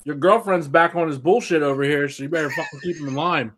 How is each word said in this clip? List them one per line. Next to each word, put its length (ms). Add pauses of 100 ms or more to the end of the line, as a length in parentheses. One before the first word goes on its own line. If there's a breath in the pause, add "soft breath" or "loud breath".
Your 120
girlfriend's 520
back 280
on 120
his 100
bullshit 440
over 200
here, 260
so 140
you 60
better 220
fucking 300
keep 160
him 120
in 60
line. 420